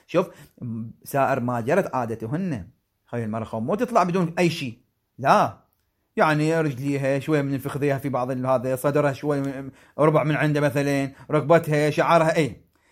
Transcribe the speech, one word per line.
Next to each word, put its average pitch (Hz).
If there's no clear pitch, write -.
شوف، 170
سائر 135
ما 120
جرت 151
عادتهن، 117
هاي 120
المرأة 110
خو 113
مو 135
تطلع 226
بدون 175
أي 180
شيء، 135
لا، 143
يعني 156
رجليها 139
شوية 147
من 139
فخذيها، 139
في 139
بعض 127
ال-، 127
هذا 131
صدرها 143
شوية 143
من، 135
ربع 151
من 151
عنده 147
مثلًا، 139
ركبتها، 151
شعرها، 160
أي. 139